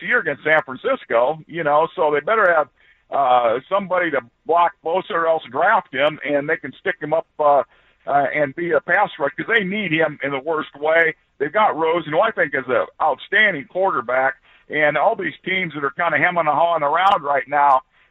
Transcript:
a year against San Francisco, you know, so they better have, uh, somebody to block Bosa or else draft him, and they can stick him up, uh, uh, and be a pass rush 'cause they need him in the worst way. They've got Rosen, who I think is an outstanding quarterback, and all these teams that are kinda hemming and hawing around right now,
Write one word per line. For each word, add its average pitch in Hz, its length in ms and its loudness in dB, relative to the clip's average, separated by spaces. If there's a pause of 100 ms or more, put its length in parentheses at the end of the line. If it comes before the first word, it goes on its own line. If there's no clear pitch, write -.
a - 20 -16
year 226 140 0
against 156 260 -6
San 156 180 4
Francisco, 131 840 -2
you 165 160 -10
know, 151 320 2
so 160 180 2
they 147 80 0
better 190 320 2
have, 156 160 2 (420)
uh, 123 580 2
somebody 180 420 -2
to 135 100 -2 (260)
block 170 260 2 (120)
Bosa 175 260 -4
or 165 180 -2
else 160 220 0
draft 185 440 0
him, 147 300 0
and 143 240 -2
they 160 80 0
can 139 160 -14
stick - 280 -8
him 151 140 -4
up, 165 120 -2 (120)
uh, 143 240 4 (420)
uh, 139 300 0
and 143 220 -2
be 170 160 -4
a 143 80 2
pass 185 360 0
rush 139 200 -2
'cause 156 100 -8
they 220 160 -2
need 190 300 -4
him 156 320 0
in 139 80 -4
the 135 80 -4
worst 151 340 -6
way. 160 400 2 (240)
They've 147 140 -4
got 156 240 2
Rosen, 160 360 -2
who 160 80 2
I 220 120 0
think 160 240 -2
is 131 100 -4
an 120 200 0 (140)
outstanding 160 640 -2
quarterback, 135 680 -2 (340)
and 151 300 0
all 185 160 2
these 180 300 -8
teams 185 300 -4
that 147 100 -4
are 139 60 -2
kinda 165 280 -2
hemming 170 300 2
and - 0 -
hawing 160 340 2
around 175 400 0
right 143 240 -2
now, 143 360 2 (280)